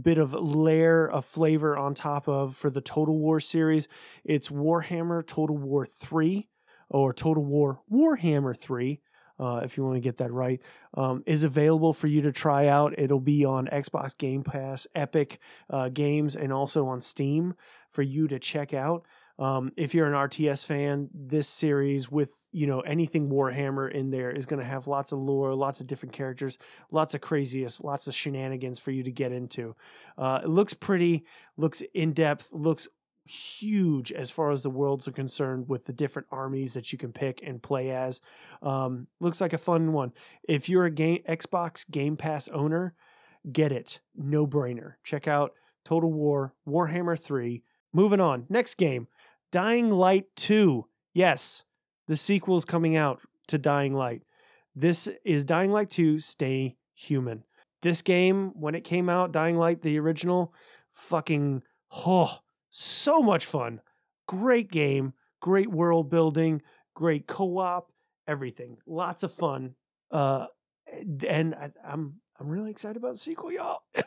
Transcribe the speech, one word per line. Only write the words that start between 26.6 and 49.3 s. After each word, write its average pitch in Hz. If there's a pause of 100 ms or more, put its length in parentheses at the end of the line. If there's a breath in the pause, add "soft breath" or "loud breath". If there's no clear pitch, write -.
lots 156
of 147
craziness, 131
lots 139
of 135
shenanigans 131
for -
you 131
to 127
get 123
into. 123 (420 loud breath)
Uh, 131
it 160
looks 196
pretty, 175 (320 soft breath)
looks 151 (100)
in-depth, 156
looks 156 (420)
huge 180
as 127
far 151
as 139
the 143
worlds 139
are 139
concerned 131
with 127
the 131
different 139
armies 135
that 120
you 131
can 123
pick 135
and 127
play 131
as. 131 (400 loud breath)
Um, 131 (120)
looks 170
like 170
a 165
fun 165
one. 135 (340 loud breath)
If 151
you're 185
a 165
game, 160
Xbox 165
Game 147
Pass 151
owner, 160 (580 soft breath)
get 151
it. - (160)
No-brainer. 139 (100)
Check 147
out 147 (320 soft breath)
Total 165
War, 147 (140)
Warhammer 170
three. 120 (300)
Moving 196
on. 135
Next 240
game, 131 (440 soft breath)